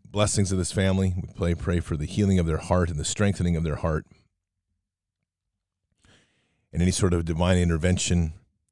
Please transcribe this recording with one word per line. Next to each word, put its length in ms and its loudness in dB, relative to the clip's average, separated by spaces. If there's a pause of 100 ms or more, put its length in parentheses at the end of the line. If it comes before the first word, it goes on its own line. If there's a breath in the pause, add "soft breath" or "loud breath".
blessings 440 0
of 80 0
this 120 -4
family. 440 2
We 200 -8
pray, 200 0
pray 240 -2
for 180 -4
the 80 -4
healing 320 2
of 80 2
their 120 0
heart 340 0
and 80 -6
the 60 -6
strengthening 500 0
of 80 -2
their 140 -4
heart. 280 -4 (2750 soft breath)
And 120 0
any 80 4
sort 240 0
of 100 0
divine 320 2
intervention 760 0 (380)